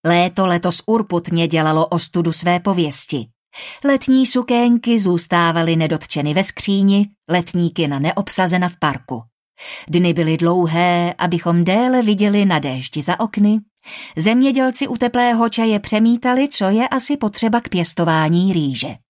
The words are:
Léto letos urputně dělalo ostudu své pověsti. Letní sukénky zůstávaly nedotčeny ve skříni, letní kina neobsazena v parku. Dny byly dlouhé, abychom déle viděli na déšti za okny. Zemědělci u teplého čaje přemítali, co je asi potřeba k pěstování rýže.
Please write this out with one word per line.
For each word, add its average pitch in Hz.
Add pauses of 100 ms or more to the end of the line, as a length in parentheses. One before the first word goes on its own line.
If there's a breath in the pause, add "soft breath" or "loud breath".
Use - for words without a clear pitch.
Léto 175
letos 175
urputně 170
dělalo 156
ostudu 170
své 175
pověsti. 160 (560 loud breath)
Letní 269
sukénky 240
zůstávaly 170
nedotčeny 151
ve 190
skříni, 196 (200)
letní 175
kina 147
neobsazena 180
v 175
parku. 131 (640 loud breath)
Dny 175
byly 160
dlouhé, 175
abychom 170
déle 240
viděli 208
na 175
déšti 131
za 175
okny. 208 (600 loud breath)
Zemědělci 254
u 233
teplého 240
čaje 220
přemítali, 240
co 214
je 214
asi 269
potřeba 226
k -
pěstování 170
rýže. 139 (140)